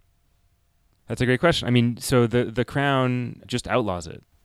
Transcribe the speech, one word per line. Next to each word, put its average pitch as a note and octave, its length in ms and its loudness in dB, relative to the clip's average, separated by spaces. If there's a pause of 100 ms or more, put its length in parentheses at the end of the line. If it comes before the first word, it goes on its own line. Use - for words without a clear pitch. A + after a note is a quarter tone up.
(1080)
That's A#2 140 -6
a B2+ 40 4
great B2 140 2
question. - 280 2
I A#2+ 40 2
mean, A#2+ 260 4
so A#2+ 300 2
the, A#2+ 180 0
the A2+ 200 -4
crown B2+ 800 -2
just - 220 -6
outlaws F#2+ 400 -2
it. - 160 -16 (220)